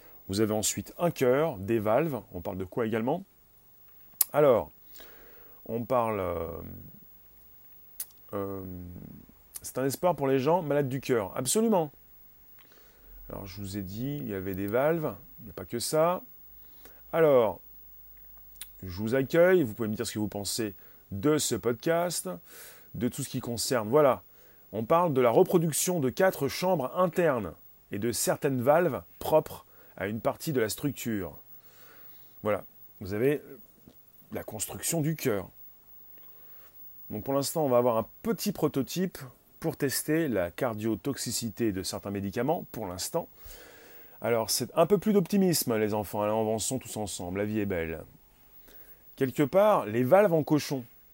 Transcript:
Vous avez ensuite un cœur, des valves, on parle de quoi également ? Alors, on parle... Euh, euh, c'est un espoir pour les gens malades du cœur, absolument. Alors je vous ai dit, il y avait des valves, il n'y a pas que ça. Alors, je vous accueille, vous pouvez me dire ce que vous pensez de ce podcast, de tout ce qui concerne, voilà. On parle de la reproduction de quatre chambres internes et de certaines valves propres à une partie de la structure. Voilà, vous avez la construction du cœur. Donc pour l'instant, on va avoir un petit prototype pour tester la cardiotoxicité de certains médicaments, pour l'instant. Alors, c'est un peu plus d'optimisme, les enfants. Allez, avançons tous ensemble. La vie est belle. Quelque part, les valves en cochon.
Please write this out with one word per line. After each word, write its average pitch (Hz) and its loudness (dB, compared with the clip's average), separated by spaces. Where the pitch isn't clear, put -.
Vous 98 0
avez 107 2
ensuite 104 -4
un 175 0
cœur, 135 2
des 104 0
valves, 120 0
on 87 -8
parle 98 -8
de 92 -6
quoi 117 -4
également ? 117 -2
Alors, 123 6
on 117 -6
parle... 113 0
Euh, 85 -4
euh, 98 -6
c'est - -10
un 131 0
espoir 131 0
pour 139 0
les 135 4
gens 156 2
malades 143 0
du 131 -4
cœur, 110 0
absolument. 185 2
Alors 98 -10
je 95 -14
vous 98 -8
ai 101 -4
dit, 117 -8
il 127 -8
y 101 -6
avait 95 -6
des 98 -4
valves, 139 0
il 123 -18
n'y 98 -14
a - -18
pas 95 -14
que 120 -8
ça. 156 0
Alors, 131 6
je 92 -10
vous 110 -2
accueille, 170 6
vous 107 -2
pouvez 110 -4
me 107 -4
dire 113 -4
ce - -8
que 110 -6
vous 104 0
pensez 101 -4
de 143 2
ce - -2
podcast, 165 -2
de 120 -2
tout 139 -6
ce - -8
qui 131 -6
concerne, 117 -2
voilà. 127 4
On 113 -4
parle 165 4
de 127 2
la 123 6
reproduction 170 4
de 127 2
quatre 185 2
chambres 160 0
internes 156 2
et 101 -6
de 117 0
certaines 135 0
valves 143 4
propres - 0
à 95 -4
une 110 -4
partie 139 -4
de 123 2
la 107 0
structure. 107 -4
Voilà, 104 -2
vous 95 -8
avez 127 2
la 101 -6
construction 107 -4
du 156 0
cœur. 104 -2
Donc 107 -6
pour 139 -2
l'instant, 139 0
on - 2
va 123 6
avoir 120 6
un 110 0
petit 214 -2
prototype 160 -2
pour 160 -4
tester 151 0
la 92 0
cardiotoxicité 113 -2
de 95 -2
certains 101 -8
médicaments, 101 -2
pour 110 -8
l'instant. 92 -6
Alors, 113 0
c'est - -2
un 165 4
peu 208 4
plus 208 2
d'optimisme, 185 2
les 107 2
enfants. 107 -2
Allez, 104 0
avançons 110 0
tous - -12
ensemble. 98 -6
La 104 0
vie 107 -2
est 101 0
belle. 82 -4
Quelque 135 0
part, 185 4
les 107 0
valves 180 6
en 160 4
cochon. 139 0